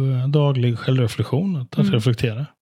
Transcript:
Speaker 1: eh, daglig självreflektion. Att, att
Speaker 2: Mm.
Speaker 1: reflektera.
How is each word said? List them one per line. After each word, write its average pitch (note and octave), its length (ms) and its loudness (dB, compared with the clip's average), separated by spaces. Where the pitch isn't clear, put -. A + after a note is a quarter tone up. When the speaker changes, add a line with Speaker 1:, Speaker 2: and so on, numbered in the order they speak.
Speaker 1:
eh, C3+ 60 0
daglig C3+ 500 2
självreflektion. C3 800 0
Att, B2+ 160 -8
att - 60 -8
Speaker 2:
Mm. D3+ 140 2
Speaker 1:
reflektera. A#2+ 540 0